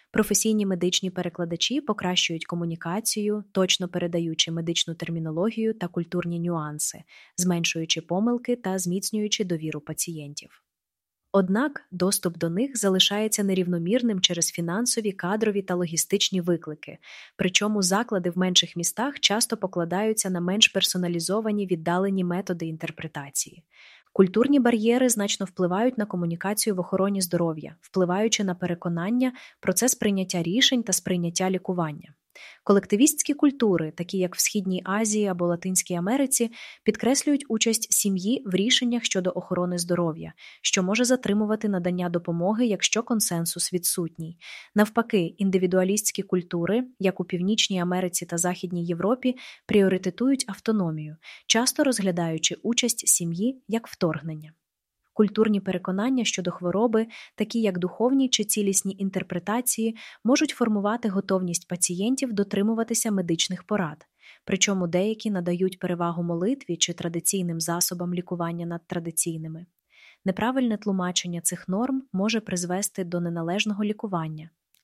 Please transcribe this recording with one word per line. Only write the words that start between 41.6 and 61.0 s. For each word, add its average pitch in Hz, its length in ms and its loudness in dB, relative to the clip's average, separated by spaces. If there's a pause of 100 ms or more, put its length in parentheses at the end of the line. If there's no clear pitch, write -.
надання 180 400 0
допомоги, 175 560 0
якщо 214 380 0
консенсус 175 680 -2
відсутній. 170 640 -4 (380)
Навпаки, 214 500 4
індивідуалістські 185 960 2
культури, 180 600 0 (160)
як 190 200 2
у 180 60 -4
Північній 190 540 0
Америці 180 460 -2
та 170 120 -4
Західній 175 480 -2
Європі, 214 500 0 (300)
пріоритетують 196 840 2
автономію, 160 720 -2 (300)
часто 247 360 2
розглядаючи 175 800 0
участь 240 440 0
сім'ї 190 600 0
як 226 200 -2
вторгнення. 156 680 -4 (640)
Культурні 214 400 4
переконання 196 680 -2
щодо 180 260 -2
хвороби, 220 560 0 (280)
такі 214 260 -2
як 190 180 2
духовні 254 500 2
чи 220 140 2
цілісні 196 560 0
інтерпретації, 202 1000 -2 (260)
можуть 285 260 4
формувати 214 600 0